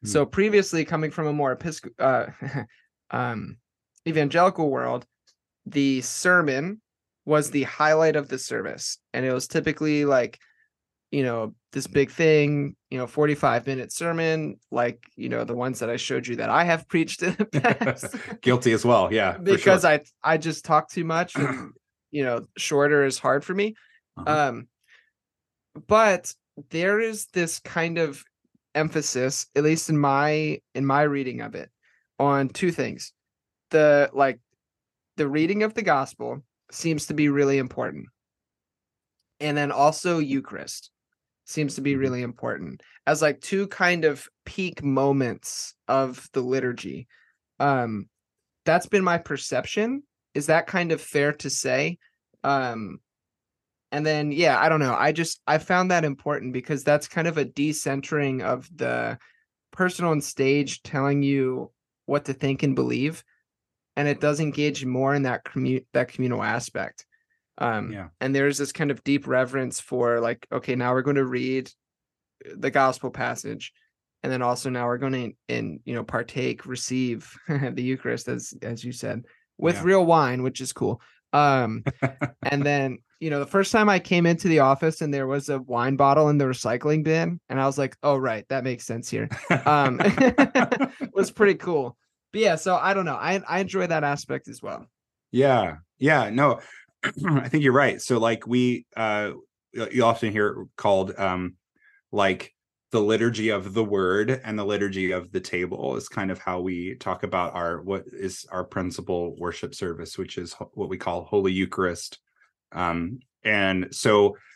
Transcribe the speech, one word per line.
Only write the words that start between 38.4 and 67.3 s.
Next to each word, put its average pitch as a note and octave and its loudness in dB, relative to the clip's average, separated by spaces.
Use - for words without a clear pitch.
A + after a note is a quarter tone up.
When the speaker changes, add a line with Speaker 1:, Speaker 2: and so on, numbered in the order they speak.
Speaker 2:
And D3 -2
then D3 0
also D3+ 2
Eucharist - -6
seems C#3+ -4
to C3+ -8
be C#3 0
Speaker 1:
Mm-hmm. C3+ 0
Speaker 2:
really B2+ -2
important A2+ -10
as, D3+ 2
like, D3 2
two G3 -4
kind F3+ 0
of C#3+ 0
peak F3+ -6
moments C3+ -2
of C3 -2
the C3+ -2
liturgy. B2 -4
Um, B2 0
that's E3+ 2
been G3 2
my F3 2
perception. G#3 -4
Is D3 -4
that E3 4
kind F3 -2
of D3+ 0
fair D3 0
to D3 -10
say? C#3 -2
Um, A#2+ -2
and D3+ -2
then, D3+ 0
yeah, C#3+ 4
I C3+ 4
don't D#3+ 4
know. B2+ 2
I D3 2
just, E3 -4
I D3+ 4
found F#3 0
that E3+ 2
important C#3+ -4
because B2+ -6
that's D3 2
kind E3 -2
of D#3 -4
a C#3 0
decentering C#3 -2
of B2 -4
the A#2+ -4
person F3+ -2
on D#3 2
stage C#3 0
telling C#3+ 0
you C3 0
what C#3+ -2
to C#3 -4
think C3+ -2
and C#3 2
believe. C3 -2
And C#3+ 0
it C#3+ 0
does D3+ 2
engage D3 -2
more C3 0
in C#3 2
that B2+ -2
commu-, C3 -2
that B2+ 0
communal B2 -2
aspect. A2 -6